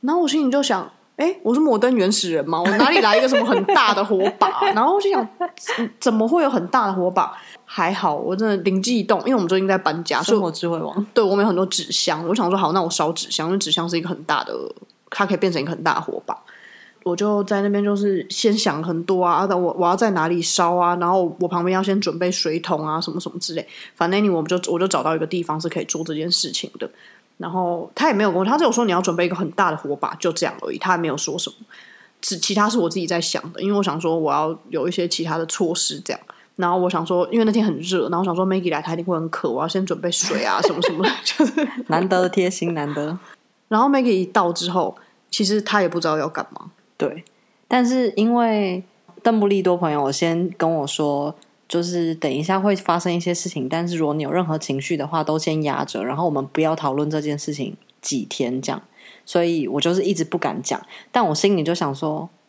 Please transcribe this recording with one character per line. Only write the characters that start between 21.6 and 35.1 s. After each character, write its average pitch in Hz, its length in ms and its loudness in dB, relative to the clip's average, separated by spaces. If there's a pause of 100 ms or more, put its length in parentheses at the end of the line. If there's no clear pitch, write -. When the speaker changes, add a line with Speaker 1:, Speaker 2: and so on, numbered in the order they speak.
Speaker 1:
边 180 80 2
要 185 120 2
先 196 180 2
准 170 160 -2
备 180 140 0
水 165 280 -2
桶 160 240 -2
啊， 156 160 -2
什 156 120 -6
么 170 80 -6
什 - 120 -8
么 - 60 -12
之 170 160 -6
类。 160 140 -8 (280)
反 170 140 2
正 196 100 2
anyway， 208 120 4
我 165 100 2
们 151 60 -2
就， 180 120 0 (120)
我 170 80 0
就 190 80 2
找 160 160 0
到 160 120 0
一 160 40 -2
个 156 80 -2
地 175 160 -4
方 156 180 -4
是 170 80 -4
可 165 100 -6
以 - 60 -6
做 165 180 -6
这 160 120 -6
件 160 160 -4
事 - 180 -2
情 - 300 -8
的。 - 100 -8 (480)
然 170 120 -10
后 175 440 -4
他 294 140 0
也 294 80 4
没 202 80 2
有 202 80 4
跟 170 80 0
我， 190 40 2
他 233 140 2
只 330 60 2
有 254 80 4
说 240 140 2
：“你 196 60 2
要 175 80 2
准 185 160 0
备 180 120 2
一 - 20 0
个 185 60 -2
很 175 160 -4
大 185 180 2
的 156 80 -4
火 143 180 -6
把， - 200 -6
就 170 160 -2
这 160 160 -2
样 - 160 -6
而 71 100 -6
已。” - 80 -8
他 190 80 -4
还 180 80 2
没 170 100 -2
有 139 80 -2
说 - 220 -6
什 - 140 -6
么， - 40 -20 (640)
只， - 160 0
其 180 200 -2
他 208 120 4
是 226 120 0
我 170 100 2
自 165 100 -2
己 170 60 -4
在 170 160 -2
想 - 180 -2 (140)
的， - 80 -10
因 196 100 0
为 202 60 2
我 202 60 2
想 165 180 -2
说 165 160 0
我 156 160 0
要 156 240 0 (120)
有 151 180 -2
一 180 40 -2
些 175 160 -2
其 170 160 -4